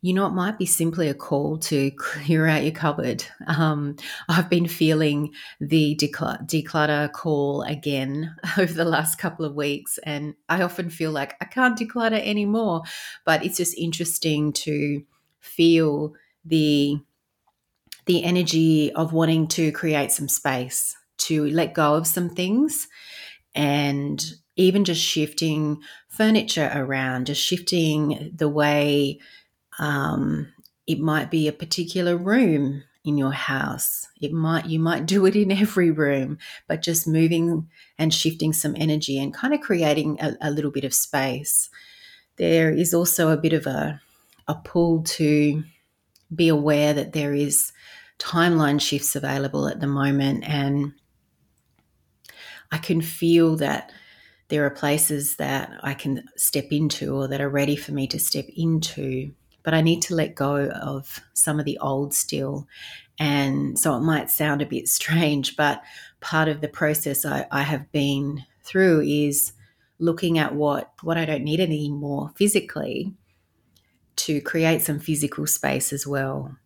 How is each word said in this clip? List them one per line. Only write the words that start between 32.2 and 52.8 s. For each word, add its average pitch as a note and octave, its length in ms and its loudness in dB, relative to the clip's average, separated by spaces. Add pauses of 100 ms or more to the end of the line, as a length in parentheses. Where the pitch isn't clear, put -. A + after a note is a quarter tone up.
in D3 140 0
your C3+ 140 0
house. C3+ 760 -4 (140)
It D3 100 -4
might, D#3+ 340 0
you D#3+ 140 0
might E3 260 0
do F#3+ 200 4
it F#3+ 100 6
in G#3 160 4
every F#3+ 400 4
room, C#3+ 460 2 (300)
but D#3+ 140 -2
just E3 260 -2
moving E3 600 2 (280)
and D#3+ 160 2
shifting D#3+ 400 0
some D3+ 240 -2
energy D3+ 420 0
and C#3+ 140 -4
kind C4+ 200 -2
of D4 80 -2
creating D3+ 580 0
a, - 220 -2
a D3 100 -2
little D3 200 -2
bit C#3 120 -4
of C3 100 -4
space. - 760 -2 (680)
There E3 340 4
is E3 220 0
also E3+ 360 2
a D#3 80 4
bit D#3+ 160 2
of D3+ 140 0
a, D3 340 -4 (460)
a D#3 80 -2
pull E3 480 2
to D3+ 600 2 (720)
be E3 140 4
aware D3 460 4
that C#3+ 200 -2
there C#3+ 200 -2
is C#3+ 380 0 (460)
timeline D#3+ 640 2
shifts - 340 -2
available C#3 520 -2
at C#3+ 120 -4
the C#3 80 -2
moment, C#3 600 0
and C#3+ 460 0 (1800)
I D#3 60 -6
can E3 240 -2